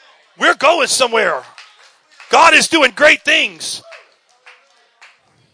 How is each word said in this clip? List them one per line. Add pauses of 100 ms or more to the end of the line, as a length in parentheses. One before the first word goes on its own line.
(380)
We're
going
somewhere. (920)
God
is
doing
great
things. (1700)